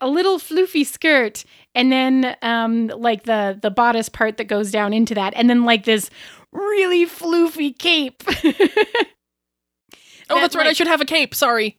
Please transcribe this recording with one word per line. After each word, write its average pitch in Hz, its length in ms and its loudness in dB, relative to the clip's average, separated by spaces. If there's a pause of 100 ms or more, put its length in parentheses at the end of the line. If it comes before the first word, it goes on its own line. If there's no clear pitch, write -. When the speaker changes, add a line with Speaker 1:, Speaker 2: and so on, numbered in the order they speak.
Speaker 1:
a 262 60 -2
little 359 320 0
floofy 320 440 0
skirt, 254 640 0 (300)
and 254 160 2
then, 262 500 2
um, 233 460 -2
like, 226 380 -4
the, 208 360 -2
the 214 80 -2
bodice 226 400 0
part 220 280 -2
that 226 80 -6
goes 208 260 -4
down 208 200 -2
into 220 220 0
that, 202 220 -4
and 233 120 2
then, 240 160 4
like, 233 220 2
this 220 240 0 (420)
really 370 540 0
floofy 330 720 -2
cape. 311 500 -2
<laughs> 359 60 -2 (2000)
Speaker 2:
Oh, - 60 2
Speaker 1:
That, 277 60 4
Speaker 2:
that's 285 160 0
right. 311 80 2
I 311 60 2
Speaker 1:
like 311 40 -2
Speaker 2:
should 330 120 0
have 320 120 2
a 302 60 -4
cape. 302 280 -2
Sorry. 226 460 0